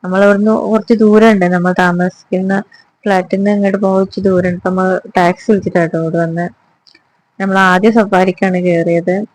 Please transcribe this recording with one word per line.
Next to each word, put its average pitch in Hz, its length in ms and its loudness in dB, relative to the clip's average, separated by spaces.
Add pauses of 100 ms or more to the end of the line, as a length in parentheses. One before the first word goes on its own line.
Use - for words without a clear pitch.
നമ്മളവിടുന്ന് 202 460 2
കുറച്ച് 214 440 0
ദൂരം 214 360 4
ഉണ്ട്, 190 160 2
നമ്മൾ 180 320 0
താമസിക്കുന്ന 185 840 -2 (420)
ഫ്ലാറ്റിൽ 190 320 -2
നിന്ന് 196 140 0
ഇങ്ങോട്ട് 196 280 0
പോകാൻ 190 200 0
കുറച്ച് 190 220 -4
ദൂരം 185 280 0
ഉണ്ട്. 175 80 -4
അപ്പൊ 185 140 -6
നമ്മൾ 185 300 -2 (160)
ടാക്സി 180 340 0
വിളിച്ചിട്ടാട്ടോ 175 520 -2
ഇവിടെ 165 160 -4
വന്ന്. 170 300 -4 (920)
നമ്മൾ 190 180 -2
ആദ്യം 190 340 2
സഫാരിക്കാണ് 190 680 0
കയറിയത്. 175 680 -2 (100)